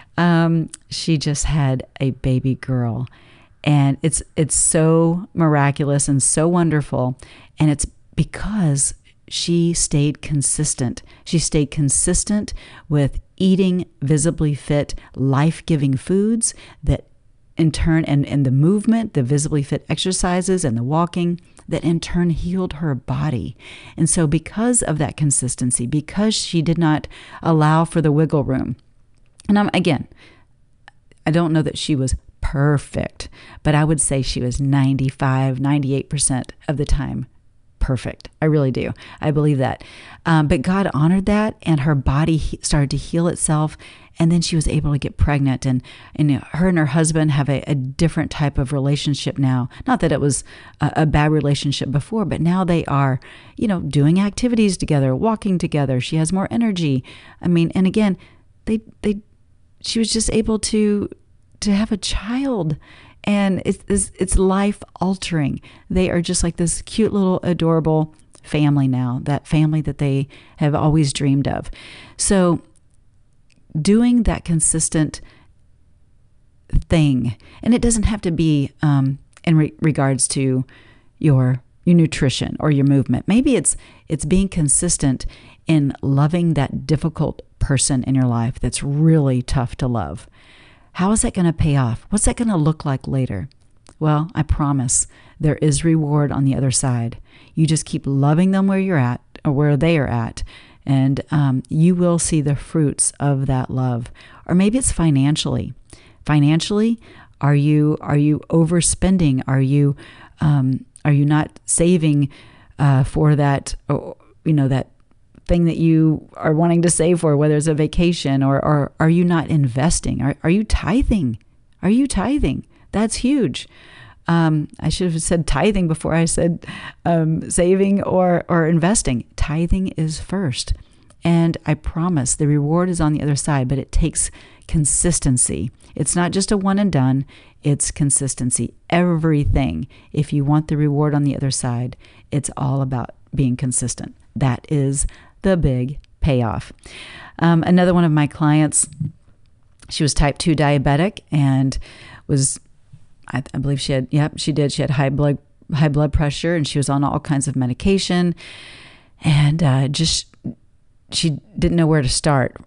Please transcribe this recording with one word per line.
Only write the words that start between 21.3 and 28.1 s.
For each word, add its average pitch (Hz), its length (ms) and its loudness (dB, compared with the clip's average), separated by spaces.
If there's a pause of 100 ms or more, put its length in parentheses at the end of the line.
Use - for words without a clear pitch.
that - 160 -4
in 165 160 0
turn 175 300 -2
healed 180 440 -4
her 147 200 -4
body. 131 640 -6 (400)
And 165 100 2
so 165 200 2
because 220 560 -2
of 151 160 -2
that 139 180 -4
consistency, 127 680 -2
because 190 480 -2
she - 260 -2
did 160 160 0
not 156 300 0 (340)
allow 160 420 4
for 165 160 -2
the 151 120 2